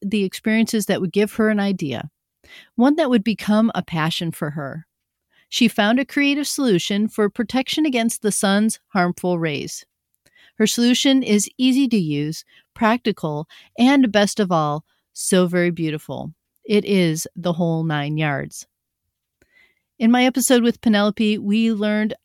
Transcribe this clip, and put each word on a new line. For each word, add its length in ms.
the 200
experiences 600
that 160
would 100
give 220
her 160
an 100
idea, 520
one 220
that 120
would 140
become 500
a 80
passion 500
for 200
her. 340
She 160
found 320
a 60
creative 420
solution 600
for 200
protection 560
against 380
the 100
sun's 480
harmful 500
rays. 440
Her 80
solution 560
is 340
easy 300
to 100
use, 480
practical, 720
and 360
best 280
of 120
all, 340
so 360
very 240
beautiful. 640
It 220
is 500
the 180
whole 300
nine 340
yards. 500
In 140
my 140
episode 360
with 200
Penelope, 580
we 340
learned 400